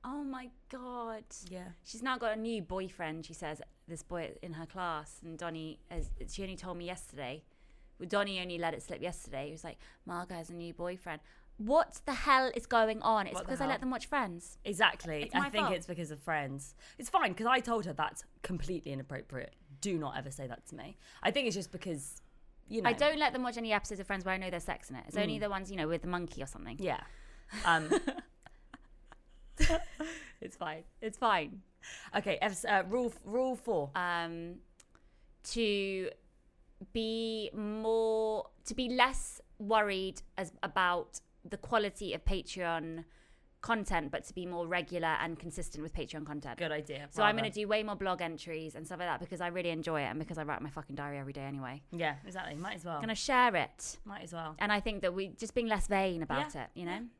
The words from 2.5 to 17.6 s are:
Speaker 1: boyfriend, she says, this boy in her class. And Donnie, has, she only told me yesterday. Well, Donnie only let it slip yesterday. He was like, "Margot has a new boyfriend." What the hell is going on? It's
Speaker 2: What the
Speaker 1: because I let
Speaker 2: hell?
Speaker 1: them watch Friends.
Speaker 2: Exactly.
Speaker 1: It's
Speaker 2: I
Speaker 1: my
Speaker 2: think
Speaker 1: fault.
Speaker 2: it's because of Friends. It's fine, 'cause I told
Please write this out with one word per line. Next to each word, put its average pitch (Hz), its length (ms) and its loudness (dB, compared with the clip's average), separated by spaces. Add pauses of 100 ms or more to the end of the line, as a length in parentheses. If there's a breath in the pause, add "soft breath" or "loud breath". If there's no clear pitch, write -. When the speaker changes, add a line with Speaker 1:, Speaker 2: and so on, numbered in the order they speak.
Speaker 1:
boyfriend, 170 640 -4
she 165 80 -12
says, 156 280 -6 (260)
this 165 140 -8
boy 170 300 -6 (100)
in 170 120 -8
her 160 120 -8
class. 165 580 -4
And 165 140 -10
Donnie, 160 420 -6 (120)
has, 165 180 -2 (180)
she - 140 -6
only 190 140 -6
told 180 220 -8
me 175 80 -8
yesterday. 147 580 -8 (560 soft breath)
Well, 175 100 -8
Donnie 202 320 2
only 180 160 -4
let 165 160 0
it - 80 -6
slip - 200 -8
yesterday. 147 460 -6
He 156 40 -8
was 160 120 -12
like, 160 140 -10 (280 loud breath)
"Margot 180 300 -6
has 170 140 -8
a 170 60 -10
new 170 180 -8
boyfriend." 175 480 -6 (360 soft breath)
What 254 500 4
the 285 60 0
hell 262 420 6
is 233 100 -4
going 220 380 6
on? 214 240 4
It's - 80 -6
Speaker 2:
What 185 80 -2
the - 60 -6
Speaker 1:
because 262 120 -2
I 269 40 2
let 269 80 2
Speaker 2:
hell? 247 80 0
Speaker 1:
them 254 100 -2
watch 247 160 -4
Friends. 202 580 -2
Speaker 2:
Exactly. 170 580 4
Speaker 1:
It's 147 120 -4
Speaker 2:
I 180 40 6
Speaker 1:
my 277 120 2
Speaker 2:
think 208 140 4
Speaker 1:
fault. 196 120 4
Speaker 2:
it's 165 80 -4
because 165 240 -4
of 147 100 -8
Friends. 139 540 -2 (240 loud breath)
It's 262 120 -8
fine, 262 260 4
'cause 220 100 -2
I 254 140 8
told 233 260 2